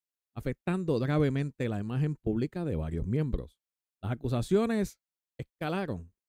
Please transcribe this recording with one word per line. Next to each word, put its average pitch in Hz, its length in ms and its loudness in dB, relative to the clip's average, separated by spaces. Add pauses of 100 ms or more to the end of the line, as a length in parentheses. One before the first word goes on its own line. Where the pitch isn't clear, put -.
(380)
afectando 160 600 0
gravemente 139 720 2
la 104 100 -2
imagen 131 360 0
pública 131 500 -2
de 107 100 0
varios 80 300 -2
miembros. 123 500 -2 (460)
Las 104 100 -2
acusaciones 185 840 2 (400)
escalaron 151 760 -6 (160)